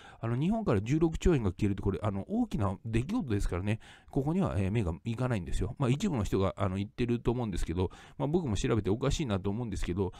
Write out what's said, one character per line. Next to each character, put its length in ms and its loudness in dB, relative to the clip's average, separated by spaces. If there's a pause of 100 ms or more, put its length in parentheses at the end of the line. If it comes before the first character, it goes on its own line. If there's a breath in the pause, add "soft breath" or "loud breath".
(200 loud breath)
あ 60 -4
の、 100 0
日 140 2
本 140 0
か 100 4
ら 60 4
十 180 2
六 180 2
兆 200 6
円 80 2
が 60 2
消 160 0
え 20 4
る 60 2
っ 20 -6
て 60 -6
こ 100 0
れ、 100 -4
あ 80 0
の、 180 -4
大 200 0
き 100 -4
な 260 0
出 200 0
来 100 -4
事 180 -2
で 80 2
す 80 2
か 80 -2
ら 60 0
ね、 160 0 (320 loud breath)
こ 140 0
こ 80 0
に 80 0
は、 180 0
え 80 2
ー、 60 0
目 100 2
が 100 0 (120)
い 100 -2
か 140 -2
な 80 0
い 40 -2
ん 40 -6
で 80 -8
す 100 2
よ。 160 -4
ま 80 0
あ、 40 4
一 180 0
部 80 -2
の 80 0
人 160 0
が、 160 0
あ 120 0
の、 60 -2
言 120 -2
っ 40 -8
て 160 -4
る 140 0
と 100 0
思 140 0
う 20 -4
ん 60 -4
で 60 -2
す 60 -2
け 80 -2
ど、 200 0 (260 loud breath)
ま 60 -2
あ、 20 0
僕 220 0
も 80 2
調 180 0
べ 80 2
て 80 0
お 60 2
か 160 0
し 80 0
い 60 -2
な 120 0
と 100 -4
思 140 -2
う 60 -6
ん 20 -6
で 60 -4
す 80 -4
け 100 -2
ど、 260 0